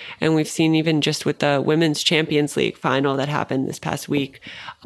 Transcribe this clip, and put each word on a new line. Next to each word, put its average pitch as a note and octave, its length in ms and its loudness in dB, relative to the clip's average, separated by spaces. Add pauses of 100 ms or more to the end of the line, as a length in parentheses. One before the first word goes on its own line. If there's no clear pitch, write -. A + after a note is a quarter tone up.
(200)
And D#3+ 140 2
we've D#3 140 2
seen D#3+ 260 2
even D#3 280 2
just D3+ 240 -2
with D3 140 -2
the C#3+ 240 2
Women's D#3 380 2
Champions D3+ 540 2
League - 220 0
final C#3 380 0
that C#3 120 -2
happened C3+ 400 -2
this - 100 -8
past - 300 -6
week, C#3 320 -4 (460)